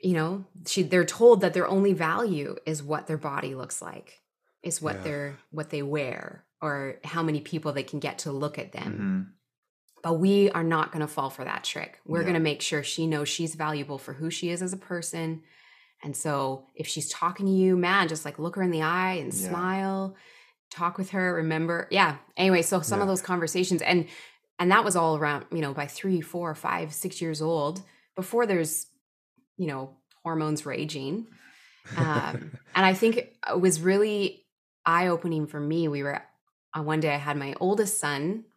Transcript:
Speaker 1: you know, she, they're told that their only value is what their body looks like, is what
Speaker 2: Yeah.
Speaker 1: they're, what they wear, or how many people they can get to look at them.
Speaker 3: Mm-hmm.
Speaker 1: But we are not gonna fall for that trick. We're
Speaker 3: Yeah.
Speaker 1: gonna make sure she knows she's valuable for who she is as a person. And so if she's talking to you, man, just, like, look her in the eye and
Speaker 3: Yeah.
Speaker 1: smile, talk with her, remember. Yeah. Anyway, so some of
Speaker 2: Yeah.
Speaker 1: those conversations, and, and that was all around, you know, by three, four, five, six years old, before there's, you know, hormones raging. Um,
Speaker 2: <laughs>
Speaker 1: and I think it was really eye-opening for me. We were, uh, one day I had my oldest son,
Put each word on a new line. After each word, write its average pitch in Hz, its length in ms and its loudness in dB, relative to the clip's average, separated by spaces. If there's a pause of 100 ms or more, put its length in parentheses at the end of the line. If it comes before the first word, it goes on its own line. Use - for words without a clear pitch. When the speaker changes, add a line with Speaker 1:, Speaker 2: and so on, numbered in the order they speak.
Speaker 1:
you 185 120 2
know, 175 300 -2 (220)
she, - 160 0
they're 170 220 4
told 226 360 8
that 180 140 2
their 180 140 2
only 196 240 4
value 165 640 0 (100)
is 156 160 -4
what 147 240 -4
their 156 120 -2
body 139 360 -6
looks - 260 -8
like, - 400 -16 (420)
is 165 200 -6
what 143 140 -4
Speaker 2:
Yeah. 95 60 -10
Speaker 1:
they're, 143 360 -6 (120)
what 151 200 -8
they 143 120 -4
wear, 139 640 -6 (160)
or 139 440 -4
how 165 180 -4
many 151 180 0
people 156 320 -6
they 135 100 -4
can 143 180 -8
get - 200 -6
to 147 120 -6
look 143 260 -4
at - 140 -12
them. - 200 -6
Speaker 3:
Mm-hmm. 95 300 -2 (800)
Speaker 1:
But 165 120 0
we 196 360 6
are 165 140 -2
not 165 280 2
gonna 151 160 -2
fall 135 220 -4
for 131 140 -12
that - 200 -6
trick. - 400 -8
We're 165 180 -2
Speaker 3:
Yeah. 185 40 0
Speaker 1:
gonna 175 140 2
make 147 200 2
sure 147 220 -2
she 165 240 -2
knows 147 220 0
she's 160 260 -4
valuable 147 440 -4
for 139 160 -12
who 156 160 -6
she 175 200 -4
is 175 120 -4
as 180 100 -4
a 190 40 -8
person. 165 640 -6 (640)
And 143 120 -8
so 139 580 -2
if 160 140 -8
she's - 200 -6
talking 180 380 -2
to 190 60 4
you, 185 240 6
man, 180 320 4
just, 156 160 -6
like, 143 140 -10
look 170 180 -4
her 190 60 0
in 180 100 2
the 156 100 2
eye 185 320 2
and 165 180 -4
Speaker 3:
Yeah. 190 160 -4
Speaker 1:
smile, 190 680 -2 (540)
talk 170 280 -4
with 185 120 -4
her, 185 240 0
remember. 165 580 0
Yeah. 175 240 4 (200)
Anyway, 185 260 6
so 180 180 2
some 202 200 0
of 202 60 2
Speaker 2:
Yeah. 196 60 2
Speaker 1:
those 185 100 0
conversations, 180 600 2
and, 170 260 4 (500)
and 180 140 4
that 214 120 6
was 190 120 0
all 160 200 4
around, 147 360 0
you 165 80 -2
know, 143 120 -2
by 143 140 -4
three, 185 340 -2
four, 170 360 -6
five, 160 360 -4
six - 300 -8
years 156 180 -4
old, 160 420 0 (340)
before 233 300 0
there's, 170 420 -2 (680)
you 180 120 -2
know, 135 280 -8 (280)
hormones 156 420 -2
raging. 151 640 -6 (680)
Um, 151 540 -2 (140)
Speaker 2:
<laughs> - 100 -20
Speaker 1:
and 190 100 4
I 190 100 6
think 226 240 4
it - 420 -4
was 175 200 6
really 196 640 2 (400)
eye-opening 170 600 2
for 151 140 -8
me. 160 260 0
We 143 160 -2
were, 143 180 -4 (560)
uh, 156 60 -4
one 156 160 2
day 151 160 2
I 147 40 -2
had 147 180 -2
my 139 240 -4
oldest 196 400 2
son, 147 440 -2 (120)